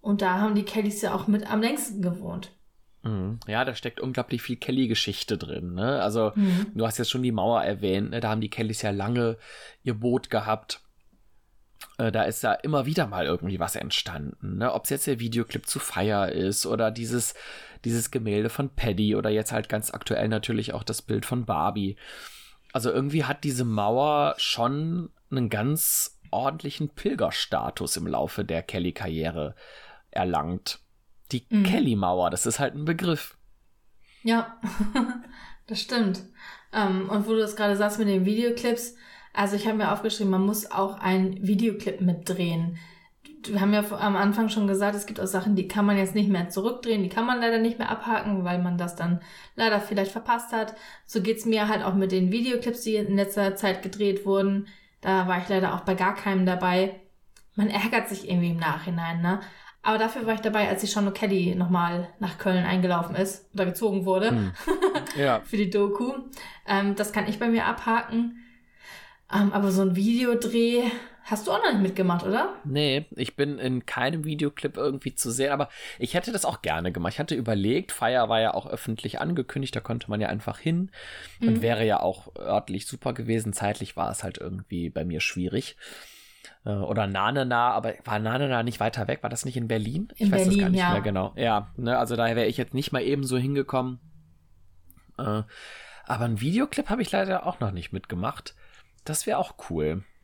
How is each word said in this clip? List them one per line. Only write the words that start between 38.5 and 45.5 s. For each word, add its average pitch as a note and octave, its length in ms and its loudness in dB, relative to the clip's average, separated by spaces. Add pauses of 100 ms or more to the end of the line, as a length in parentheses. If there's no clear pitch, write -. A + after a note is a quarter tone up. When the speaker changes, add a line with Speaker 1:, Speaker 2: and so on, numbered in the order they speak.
Speaker 1:
also G3+ 200 2
ich G3+ 100 0
hab G#3+ 100 2
mir G#3 160 2
aufgeschrieben, G#3 380 0
man F#3+ 160 4
muss G#3 240 -2
auch G3 300 -2
einen F#3+ 440 2
Videoclip G#3 560 0
mitdrehen. F3 800 0 (680)
Wir G3+ 140 0
haben G3+ 140 6
ja G#3 80 4
v-, G#3 140 -4
am G3+ 200 2
Anfang G#3 320 4
schon G#3 200 2
gesagt, G3+ 260 2
es G3+ 120 -6
gibt - 120 -8
auch F#3+ 80 -2
Sachen, G3 300 2